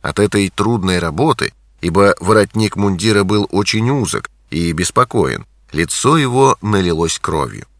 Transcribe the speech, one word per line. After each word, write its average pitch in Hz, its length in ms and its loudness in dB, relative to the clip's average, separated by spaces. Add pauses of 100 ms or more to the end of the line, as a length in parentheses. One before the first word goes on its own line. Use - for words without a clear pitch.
От - 180 -4
этой 101 300 2
трудной 95 500 0
работы, 87 520 -2 (300)
ибо 95 400 4
воротник 107 560 2
мундира 101 480 2
был 104 260 0
очень 107 380 0
узок 127 400 -4 (200)
и 85 220 -2
беспокоен, 85 760 -2 (280)
лицо 107 440 0
его 135 440 2
налилось 87 580 0
кровью. 69 460 -6 (140)